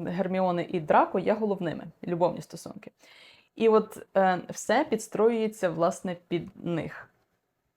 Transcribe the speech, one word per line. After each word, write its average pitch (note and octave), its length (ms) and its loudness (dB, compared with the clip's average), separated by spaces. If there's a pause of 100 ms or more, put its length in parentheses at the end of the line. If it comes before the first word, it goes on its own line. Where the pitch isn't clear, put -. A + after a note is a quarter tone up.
Герміони F3+ 640 0
і F3+ 100 -2
Драко G3 400 4
є F#3+ 140 2
головними, G3 500 -2 (200)
любовні F3 380 0
стосунки. - 500 -16 (640)
І A3 140 4
от, G#3+ 360 2 (120)
е, F#3 220 4 (100)
все A3+ 340 0
підстроюється, A3 840 0
власне, F3 460 -2 (120)
під - 380 -6
них. D3+ 440 -4 (680)